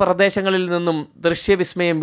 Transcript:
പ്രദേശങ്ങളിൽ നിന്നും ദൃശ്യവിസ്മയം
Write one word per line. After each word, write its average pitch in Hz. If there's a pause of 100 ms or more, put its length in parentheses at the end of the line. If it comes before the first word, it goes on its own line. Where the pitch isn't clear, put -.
പ്രദേശങ്ങളിൽ 190 (100)
നിന്നും 170 (280)
ദൃശ്യവിസ്മയം 175